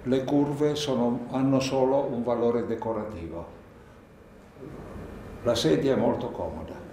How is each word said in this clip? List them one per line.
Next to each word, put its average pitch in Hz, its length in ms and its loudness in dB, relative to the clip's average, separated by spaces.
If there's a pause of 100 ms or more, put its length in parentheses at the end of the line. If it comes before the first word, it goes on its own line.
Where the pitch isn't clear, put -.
le 131 200 2
curve 143 520 2
sono, 120 540 0
hanno 135 300 4
solo 135 520 2
un 117 120 -2
valore 117 420 2
decorativo. 98 920 -6 (1800)
La 120 120 2
sedia 143 380 4
è 113 40 2
molto 117 340 2
comoda. 85 500 -8 (120)